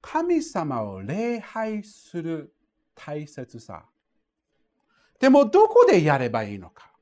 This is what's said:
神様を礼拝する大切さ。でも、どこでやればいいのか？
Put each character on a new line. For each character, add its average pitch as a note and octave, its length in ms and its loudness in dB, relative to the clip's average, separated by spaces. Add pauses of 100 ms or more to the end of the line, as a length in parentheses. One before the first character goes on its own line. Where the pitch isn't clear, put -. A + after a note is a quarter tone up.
神 E4+ 420 -2
様 C#3+ 400 -6
を G2 200 -10
礼 G#3+ 380 -6
拝 A3 440 -8
す - 380 -14
る D#3+ 320 -10 (400)
大 D3+ 320 -12
切 B2 340 -16
さ。 E2 240 -18 (1300)
で C4 100 2
も、 C#4 160 6
ど F#4+ 240 4
こ A#4+ 160 6
で F3+ 180 4
や D3 140 2
れ B2+ 140 -4
ば A2 120 -4
い G#2 120 -10
い G2+ 40 -14
の F2 120 -20
か？ - 200 -20 (120)